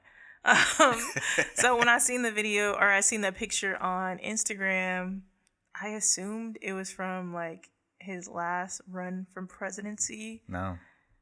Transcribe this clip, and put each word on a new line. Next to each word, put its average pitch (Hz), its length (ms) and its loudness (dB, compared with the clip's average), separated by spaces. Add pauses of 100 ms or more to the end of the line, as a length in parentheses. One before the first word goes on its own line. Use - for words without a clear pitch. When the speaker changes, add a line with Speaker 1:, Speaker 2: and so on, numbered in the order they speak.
Speaker 1:
<laughs> - 40 -20 (380)
Um, - 560 6 (300)
Speaker 2:
<laughs> - 240 0
Speaker 1:
so 247 220 4
when 240 120 6
I 240 100 8
seen 247 240 2
the 233 100 0
video, 208 400 2
or 202 180 4
I 196 80 6
seen 214 220 2
the 196 100 2
picture 196 500 -4
on 185 380 -2
Instagram, 190 1000 -2 (600)
I 208 100 -8
assumed 214 680 -4
it 190 120 -6
was 190 180 -6
from, 185 420 -4
like, 170 380 -10 (300)
his 180 280 -10
last 180 600 -4
run 185 440 -8
from 185 140 -10
presidency. 214 1000 -8
Speaker 2:
No. 180 300 -4 (440)